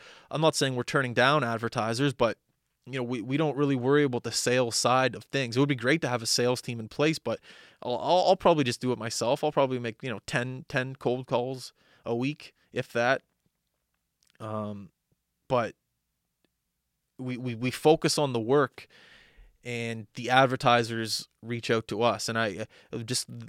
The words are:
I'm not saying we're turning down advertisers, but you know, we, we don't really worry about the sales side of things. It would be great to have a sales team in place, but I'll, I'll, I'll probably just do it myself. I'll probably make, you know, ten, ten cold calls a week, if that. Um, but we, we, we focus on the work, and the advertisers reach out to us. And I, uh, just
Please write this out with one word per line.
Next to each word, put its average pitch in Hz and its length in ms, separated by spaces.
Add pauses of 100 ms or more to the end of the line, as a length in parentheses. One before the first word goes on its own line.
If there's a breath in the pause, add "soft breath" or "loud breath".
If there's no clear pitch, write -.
(320 loud breath)
I'm 143 100
not 156 140
saying 131 200
we're 120 80
turning 131 300
down 135 300
advertisers, 117 720
but 113 260 (460)
you 131 140
know, 123 40
we, 120 180
we 131 160
don't 147 200
really 139 180
worry 135 280
about 123 200
the 113 80
sales 123 440
side 127 400
of 104 100
things. 123 320
It - 20
would 143 100
be 143 60
great 127 260
to 151 60
have 123 140
a 117 60
sales 123 340
team 120 180
in 110 80
place, 156 300
but - 220 (420 loud breath)
I'll, 120 160
I'll, 170 300
I'll 190 80
probably 170 280
just 120 160
do 127 120
it 117 80
myself. 117 440
I'll 151 80
probably 131 280
make, 120 240
you 131 60
know, 104 180
ten, 127 420
ten 131 260
cold 127 300
calls 123 480 (320 soft breath)
a 117 100
week, 135 380 (180)
if 123 220
that. 120 300 (1160)
Um, 107 500 (580)
but 120 260 (1400)
we, 127 200
we, 123 180
we 123 160
focus 156 480
on 143 140
the 120 60
work, 127 480 (760 soft breath)
and 117 500
the 117 160
advertisers 120 1000 (140)
reach 117 300
out 113 160
to 107 160
us. 110 260
And 113 80
I, 110 300 (260 soft breath)
uh, 117 60
just 117 280 (220)